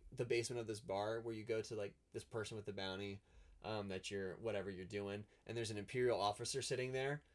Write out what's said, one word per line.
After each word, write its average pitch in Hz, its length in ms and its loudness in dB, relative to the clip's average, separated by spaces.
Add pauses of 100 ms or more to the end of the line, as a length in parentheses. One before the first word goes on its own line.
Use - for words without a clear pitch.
(160)
the 127 80 0
basement 117 380 2
of 110 60 -4
this 107 120 -2
bar 104 400 0
where 113 160 -2
you 107 80 -6
go 110 200 2
to, 113 120 -4
like, 101 200 -2 (180)
this 110 100 -4
person 110 320 -4
with 101 100 -6
the 107 60 -4
bounty, 98 480 -2 (460)
um, 104 240 0
that 95 200 -2
you're, 98 320 -2
whatever 101 300 0
you're 92 140 -6
doing, 101 400 -2 (220)
and 113 100 -2
there's 113 140 0
an 104 60 -2
Imperial 117 440 4
officer 113 400 2
sitting 127 320 0
there 139 300 0 (120)